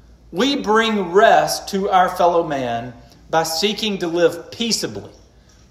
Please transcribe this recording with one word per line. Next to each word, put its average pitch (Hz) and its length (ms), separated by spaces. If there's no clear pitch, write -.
We 262 260
bring 208 540
rest 175 580
to 196 200
our 185 200
fellow 175 360
man 123 480
by 160 140
seeking 202 560
to 170 80
live 175 440
peaceably. 160 600